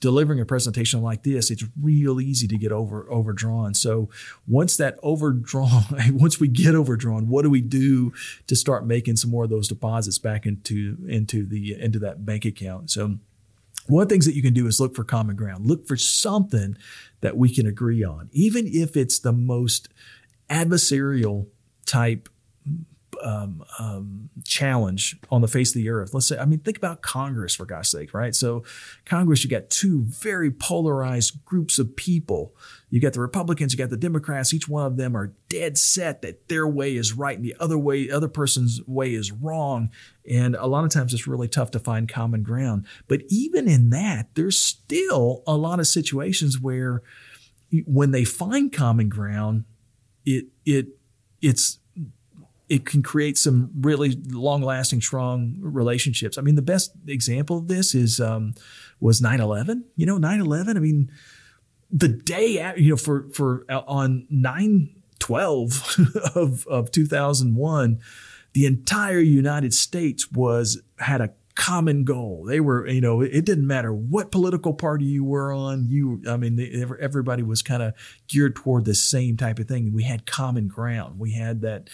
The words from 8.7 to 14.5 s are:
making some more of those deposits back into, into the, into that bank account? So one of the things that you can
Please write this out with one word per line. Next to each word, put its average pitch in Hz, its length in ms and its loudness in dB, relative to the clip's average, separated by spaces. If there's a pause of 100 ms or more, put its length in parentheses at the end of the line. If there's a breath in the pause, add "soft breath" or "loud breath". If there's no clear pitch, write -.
making 117 300 0
some 117 140 0
more 117 140 0
of 110 60 -2
those 107 180 0
deposits 110 500 -2
back 107 280 -4
into, 104 520 -4 (100)
into 107 380 -2
the, 104 340 -6
into 110 200 -2
that 101 240 -8
bank 107 200 -6
account? 95 460 -8
So 104 280 -4 (680)
one 160 160 4
of 208 60 2
the 214 60 4
things 165 120 6
that 156 80 2
you 139 80 -2
can 127 120 4